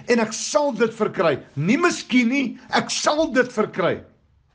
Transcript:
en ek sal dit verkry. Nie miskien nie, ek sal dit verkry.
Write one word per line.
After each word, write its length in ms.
en 120
ek 140
sal 380
dit 220
verkry. 460
Nie 220
miskien 520
nie, 300
ek 200
sal 420
dit 200
verkry. 520